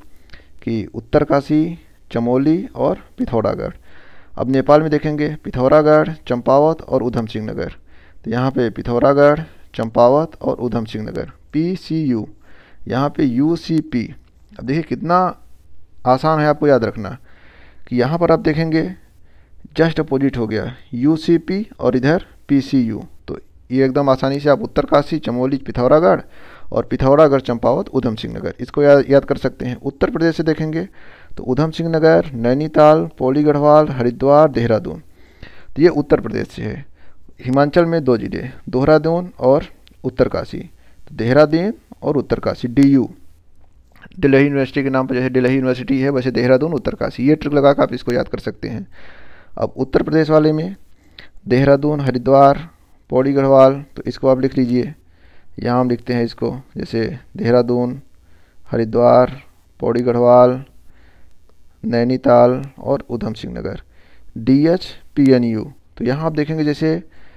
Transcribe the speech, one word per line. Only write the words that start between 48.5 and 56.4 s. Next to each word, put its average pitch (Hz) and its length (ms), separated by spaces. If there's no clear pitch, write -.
हैं। 110 180
अब - 240
उत्तर 147 260
प्रदेश 156 280
वाले 156 220
में 170 240
देहरादून, 139 520
हरिद्वार, 139 680
पौड़ी 131 220
गढ़वाल, 135 420
तो - 100
इसको 131 220
आप 131 120
लिख 131 180
लीजिए। 123 360
यहाँ 120 220
हम 127 100
लिखते 120 240
हैं 120 100
इसको 117 260